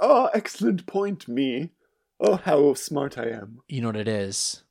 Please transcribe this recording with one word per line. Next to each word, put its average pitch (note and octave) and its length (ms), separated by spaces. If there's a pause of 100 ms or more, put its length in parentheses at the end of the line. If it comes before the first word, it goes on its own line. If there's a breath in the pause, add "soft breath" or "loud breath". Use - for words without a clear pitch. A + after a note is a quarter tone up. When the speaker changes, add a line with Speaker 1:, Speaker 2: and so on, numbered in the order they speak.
Speaker 1:
"Oh, C4 340
excellent G#3+ 520
point, G3 420
me. C3 420 (480)
Oh, G#3 200
how D3 360
smart C#3+ 420
I A#2 120
am." A2+ 400
Speaker 2:
You C3 140
know A#2 60
what A2 80
it G#2+ 120
is? G2+ 640